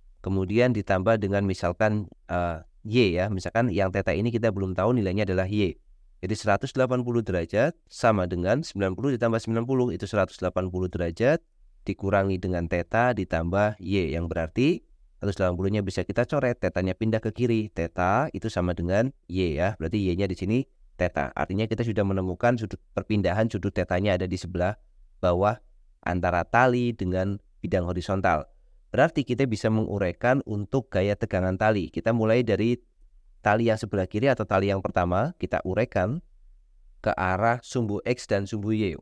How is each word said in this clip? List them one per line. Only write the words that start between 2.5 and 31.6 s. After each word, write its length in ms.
Y 320
ya. 160
Misalkan 400
yang 240
theta 160
ini 240
kita 160
belum 240
tahu 240
nilainya 240
adalah 240
Y. 320
Jadi 120
seratus 400
delapan 280
puluh 200
derajat 520
sama 400
dengan 320
sembilan 320
puluh 200
ditambah 280
sembilan 240
puluh, 240
itu 160
seratus 320
delapan 320
puluh 160
derajat 560
dikurangi 560
dengan 320
theta 400
ditambah 720
Y, 320
yang 120
berarti 560
seratus 160
delapan 240
puluh-nya 240
bisa 240
kita 200
coret, 360
tetanya 320
pindah 280
ke 80
kiri, 400
theta 640
itu 160
sama 240
dengan 400
Y 320
ya, 200
berarti 240
Y-nya 240
di 80
sini 240
theta. 400
Artinya 320
kita 160
sudah 160
menemukan 560
sudut 240
perpindahan 480
sudut 240
tetanya 480
ada 80
di 80
sebelah 400
bawah 320
antara 400
tali 560
dengan 400
bidang 240
horizontal. 640
Berarti 320
kita 240
bisa 240
menguraikan 720
untuk 480
gaya 240
tegangan 400
tali. 320